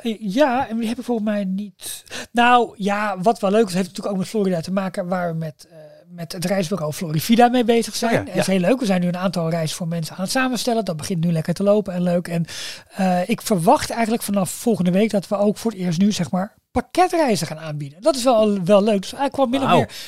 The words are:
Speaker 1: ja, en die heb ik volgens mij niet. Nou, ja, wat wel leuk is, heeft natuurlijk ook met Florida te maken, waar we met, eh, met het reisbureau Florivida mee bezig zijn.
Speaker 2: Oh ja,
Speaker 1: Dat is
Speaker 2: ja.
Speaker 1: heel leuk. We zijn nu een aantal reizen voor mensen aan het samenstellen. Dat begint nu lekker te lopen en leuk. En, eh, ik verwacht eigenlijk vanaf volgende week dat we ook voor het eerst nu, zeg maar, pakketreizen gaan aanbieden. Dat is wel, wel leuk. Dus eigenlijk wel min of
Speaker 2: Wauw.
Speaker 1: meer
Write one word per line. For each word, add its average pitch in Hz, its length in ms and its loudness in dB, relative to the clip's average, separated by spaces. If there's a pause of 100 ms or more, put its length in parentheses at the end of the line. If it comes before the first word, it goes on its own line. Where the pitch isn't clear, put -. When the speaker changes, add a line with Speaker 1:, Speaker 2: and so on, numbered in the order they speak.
(200)
Speaker 1:
ja, 240 500 0
en 226 80 -4
die 233 100 -2
heb 240 100 -4
ik 247 60 -8
volgens 220 240 -2
mij 208 160 -2
niet. 190 600 -8 (280)
Nou, 240 460 4
ja, 202 440 -2
wat 226 180 2
wel 190 120 0
leuk 220 160 4
is, 180 60 -8
heeft 185 140 0
natuurlijk - 260 -8
ook 185 60 -2
met 175 100 -4
Florida 190 320 0
te 180 100 -6
maken, 190 360 -4
waar 175 240 -2
we 165 60 -4
met, 160 320 -10
eh, 165 80 -20 (320)
met 170 220 -12
het 180 140 -8
reisbureau 170 480 -2
Florivida 185 540 4
mee 240 160 4
bezig 226 320 2
zijn. 226 160 0
Speaker 2:
Oh 214 80 4
ja, 98 60 -4
Speaker 1:
Dat - 100 -8
is - 100 0
Speaker 2:
ja. 185 60 0
Speaker 1:
heel 190 100 4
leuk. 226 180 2
We 269 60 -2
zijn 180 160 2
nu 175 60 0
een 175 100 -2
aantal 175 320 -2
reizen 160 280 -2
voor 175 100 -6
mensen 165 280 -6
aan 180 60 -8
het 190 100 -4
samenstellen. 247 540 0
Dat 175 120 -6
begint 160 280 -4
nu 175 60 2
lekker 160 220 0
te 196 100 -4
lopen 202 300 2
en 180 100 -2
leuk. 175 240 0
En, 170 180 -2 (500)
eh, 180 340 0
ik 233 120 -2
verwacht 214 480 2
eigenlijk 226 340 -2
vanaf 196 260 -2
volgende 185 420 0
week 202 200 2
dat 202 160 -2
we 202 100 -2
ook 208 200 2
voor 226 140 -4
het 190 80 -8
eerst 180 200 -2
nu, 202 120 4
zeg 175 200 -4
maar, 190 240 -4 (160)
pakketreizen 285 760 2
gaan 156 120 -10
aanbieden. 151 420 -10
Dat 294 140 2
is 240 80 -4
wel, 214 400 4
wel 196 200 6
leuk. 208 180 2
Dus - 120 -12
eigenlijk 277 220 -2
wel 269 120 2
min 254 140 0
of 269 40 -2
Speaker 2:
Wauw. 175 120 6
Speaker 1:
meer - 120 2 (180)